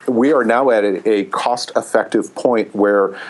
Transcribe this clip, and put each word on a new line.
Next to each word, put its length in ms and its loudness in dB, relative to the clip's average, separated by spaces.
we 240 2
are 120 2
now 260 2
at 120 2
a, 240 -2
a 200 2
cost-effective 1080 -2
point 400 -2
where 400 2